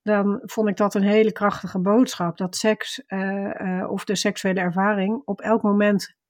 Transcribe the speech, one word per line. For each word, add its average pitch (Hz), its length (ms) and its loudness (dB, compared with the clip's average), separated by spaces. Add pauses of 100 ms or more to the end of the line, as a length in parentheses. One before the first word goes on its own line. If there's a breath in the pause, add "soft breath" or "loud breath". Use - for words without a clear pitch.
dan 202 420 0
vond 214 260 -2
ik 190 80 -4
dat 208 180 0
een 196 80 2
hele 214 280 4
krachtige 196 480 -2
boodschap. 185 580 2
Dat 180 180 -4
seks, - 500 -2
eh, 196 760 -4
eh, - 100 -6
of 196 140 -6
de 196 100 -2
seksuele 190 440 -2
ervaring 196 680 0
op 196 160 -6
elk 220 200 2
moment 208 540 2 (140)